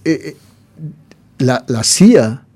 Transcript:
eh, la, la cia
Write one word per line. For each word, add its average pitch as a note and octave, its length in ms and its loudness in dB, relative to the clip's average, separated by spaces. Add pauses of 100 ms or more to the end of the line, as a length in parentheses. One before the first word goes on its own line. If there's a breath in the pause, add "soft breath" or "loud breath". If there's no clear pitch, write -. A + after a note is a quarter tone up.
eh, D#3 320 -6 (1000)
la, B2+ 280 -2
la A#2 160 -6
cia E3 600 2 (100)